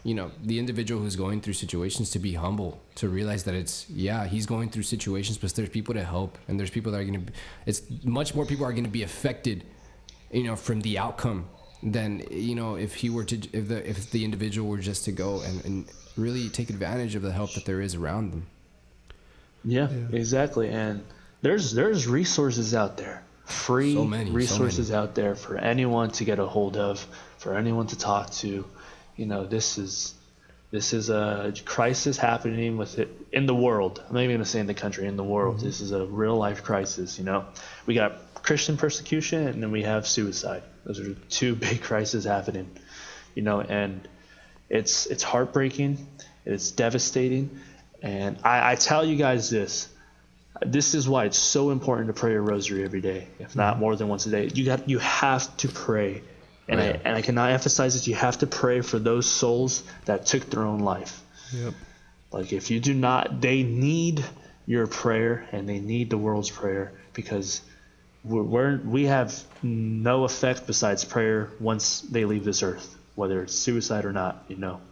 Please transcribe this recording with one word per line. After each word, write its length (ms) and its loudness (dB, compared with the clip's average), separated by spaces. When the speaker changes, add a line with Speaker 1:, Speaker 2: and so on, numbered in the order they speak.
Speaker 1:
you 100 -2
know, 180 -4
the 160 -2
individual 420 -2
who's 160 -2
going 240 -2
through 140 -4
situations 560 -2
to 80 -2
be 160 -2
humble, 480 -4
to 120 -2
realize 360 -2
that 100 -2
it's, 340 -6
yeah, 380 -2
he's 200 -2
going 220 -2
through 140 -4
situations, 560 -2
but 160 -4
there's 160 -2
people 240 -4
to 80 -2
help, 340 -4
and 100 -2
there's 120 -2
people 220 -4
that 80 -2
are 40 -2
gonna 160 -4
be, 120 -8
it's 180 -2
much 300 0
more 100 0
people 220 -2
are 60 -2
gonna 160 -2
be 160 -2
affected, 600 -2
you 100 2
know, 140 -2
from 260 -2
the 160 0
outcome 480 -2
than, 460 -2
you 260 -2
know, 180 -4
if 220 -4
he 140 -2
were 140 -2
to, 120 -2
if 120 -2
the, 200 -4
if 220 -6
the 140 0
individual 440 -2
were 100 -2
just 260 -4
to 80 -2
go 280 -2
and, 240 -6
and 200 -4
really 340 -2
take 180 -4
advantage 460 -4
of 80 -2
the 100 -2
help 220 -2
that 100 -8
there 160 -2
is 140 -2
around 380 -2
them. 140 -6
Speaker 2:
Yeah, 260 2
Speaker 3:
Yeah. 280 -4
Speaker 2:
exactly. 500 2
And 360 -2
there's, 320 2
there's 340 4
resources 680 2
out 220 2
there, 260 -10
free 500 2
Speaker 1:
So 100 4
many, 260 0
so 60 2
Speaker 2:
resources 540 2
Speaker 1:
many. 120 2
Speaker 2:
out 120 -4
there 200 2
for 220 -8
anyone 560 2
to 120 -2
get 140 2
a 80 2
hold 300 0
of, 300 -2
for 180 -4
anyone 320 2
to 100 -8
talk 360 0
to. 300 -4
You 100 -4
know, 200 -2
this 320 -2
is, 360 -6
this 220 -2
is 180 -2
a 420 2
crisis 520 0
happening 600 0
with 220 -4
it 120 0
in 140 4
the 80 4
world. 540 4
I'm 60 -6
not 80 4
even 140 2
gonna 100 0
say 140 0
in 60 0
the 80 -2
country, 320 -4
in 100 -4
the 80 -2
world. 320 2
Speaker 1:
Mm-hmm. 100 -2
Speaker 2:
This 140 -4
is 120 -4
a 140 0
real 300 2
life 260 0
crisis, 560 -2
you 60 -4
know. 200 0
We 80 2
got 480 0
Christian 340 2
persecution 720 0
and 140 -4
then 80 -2
we 120 0
have 240 0
suicide. 560 -2
Those 140 -6
are 160 -8
two 260 0
<laughs> 140 -2
big 140 0
crises 420 0
happening, 440 -2
you 80 -2
know, 180 2
and 480 -2
it's, 380 -2
it's 160 -4
heartbreaking, 840 0
it's 260 -2
devastating. 880 0
And 420 -4
I, 300 6
I 40 6
tell 280 4
you 120 2
guys 340 2
this, 380 -2
this 280 2
is 140 2
why 180 4
it's 120 2
so 320 4
important 380 2
to 60 -2
pray 200 2
a 60 4
rosary 420 0
every 200 -2
day, 260 -2
if 160 -14
not 200 4
Speaker 1:
Mm-hmm. 60 0
Speaker 2:
more 140 4
than 140 0
once 180 0
a 40 -2
day. 220 2
You 120 2
got, 240 2
you 120 4
have 580 2
to 100 0
pray. 540 0
And 120 2
I, 60 4
Speaker 1:
Yeah. 180 2
Speaker 2:
and 120 2
I 60 0
cannot 280 4
emphasize 440 4
that 140 0
you 80 2
have 220 2
to 80 4
pray 340 2
for 180 0
those 320 4
souls 520 2
that 200 0
took 240 2
their 140 0
own 160 0
life. 400 0
Speaker 3:
Yep. 200 -4
Speaker 2:
Like, 200 -4
if 180 -4
you 100 4
do 140 4
not, 460 4
they 220 6
need 640 2
your 200 4
prayer 680 2
and 160 -4
they 120 -2
need 300 0
the 80 2
world's 320 2
prayer, 420 -2
because 480 -4
we're, 180 2
we're, 360 4
we 280 2
have 360 2
no 640 2
effect 420 0
besides 380 2
prayer 460 2
once 420 0
they 220 0
leave 200 2
this 180 2
earth, 340 -4
whether 260 0
it's 120 -6
suicide 500 0
or 80 -2
not, 360 -2
you 80 -10
know. 240 -6